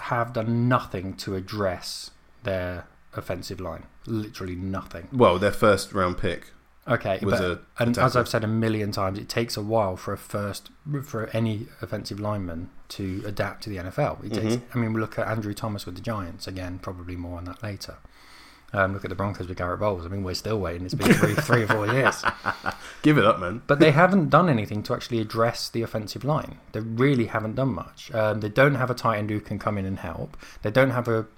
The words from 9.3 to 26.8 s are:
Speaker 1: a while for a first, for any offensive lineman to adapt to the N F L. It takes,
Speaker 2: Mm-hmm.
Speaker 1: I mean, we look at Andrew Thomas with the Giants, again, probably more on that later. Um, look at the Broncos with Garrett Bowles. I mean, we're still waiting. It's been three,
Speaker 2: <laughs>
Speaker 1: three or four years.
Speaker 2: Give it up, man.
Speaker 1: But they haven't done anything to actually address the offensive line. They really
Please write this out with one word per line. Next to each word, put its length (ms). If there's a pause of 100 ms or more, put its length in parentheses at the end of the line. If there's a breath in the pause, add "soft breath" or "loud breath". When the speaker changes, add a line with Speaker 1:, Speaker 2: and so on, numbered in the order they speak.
Speaker 1:
a 60
while 340
for 160
a 60
first, 520 (340)
for 280
any 360 (140)
offensive 360
lineman 520 (180)
to 380
adapt 380
to 60
the 80
N 80
F 120
L. 260
It 80
takes, 240
Speaker 2:
Mm-hmm. 220
Speaker 1:
I 40
mean, 120
we 60
look 180
at 100
Andrew 260
Thomas 320
with 80
the 60
Giants, 480
again, 320
probably 340
more 240
on 60
that 180
later. 360 (720 soft breath)
Um, 200
look 120
at 40
the 80
Broncos 320
with 100
Garrett 220
Bowles. 260
I 20
mean, 140
we're 120
still 260
waiting. 240
It's 100
been 180
three, 220
Speaker 2:
<laughs> 80
Speaker 1:
three 220
or 20
four 260
years. 300 (800 loud breath)
Speaker 2:
Give 160
it 80
up, 140
man. 260
Speaker 1:
But 140
they 100
haven't 400
done 180
anything 360
to 100
actually 260
address 480
the 140
offensive 400
line. 360 (120)
They 80
really 480